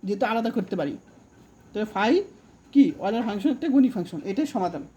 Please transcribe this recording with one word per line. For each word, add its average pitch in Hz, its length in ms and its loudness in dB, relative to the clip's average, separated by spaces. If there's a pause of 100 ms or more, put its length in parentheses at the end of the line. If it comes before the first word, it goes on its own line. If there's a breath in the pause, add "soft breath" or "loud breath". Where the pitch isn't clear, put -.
যেহেতু 202 260 0
আলাদা 226 240 0
করতে 196 240 -4
পারি। 143 140 -4 (760)
তো - 40 -8 (180)
ফাই 214 180 2 (600)
কি 277 120 8 (200)
অয়লার 220 240 -2
ফাংশন 208 280 -2
একটা 330 180 -6
গণিক 262 220 6
ফাংশন, 170 240 -6 (100)
এটাই 269 240 -2
সমাধান। 175 280 -4 (140)